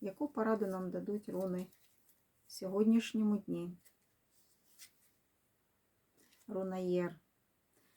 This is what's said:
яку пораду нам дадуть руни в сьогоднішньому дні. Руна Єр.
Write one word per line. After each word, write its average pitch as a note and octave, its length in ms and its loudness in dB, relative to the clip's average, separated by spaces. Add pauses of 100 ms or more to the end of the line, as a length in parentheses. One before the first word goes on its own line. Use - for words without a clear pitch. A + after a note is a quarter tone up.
яку G#3 260 -4
пораду A3 400 0
нам F#3 240 -2
дадуть G3+ 380 -4
руни F#3 380 -4 (800)
в - 40 -20
сьогоднішньому G#3+ 840 4
дні. F3+ 400 -4 (2750)
Руна F#3+ 300 -4
Єр. F3+ 420 0 (760)